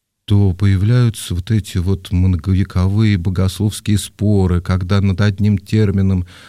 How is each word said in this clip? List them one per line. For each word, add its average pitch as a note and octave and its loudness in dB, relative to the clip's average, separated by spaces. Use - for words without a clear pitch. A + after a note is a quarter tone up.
то G2+ 2
появляются G#2 0
вот F2 -6
эти G#2 -2
вот F#2 -4
многовековые F#2 0
богословские F#2+ -2
споры, F#2+ 0
когда F#2 -2
над G2 0
одним G#2 2
термином, G2 0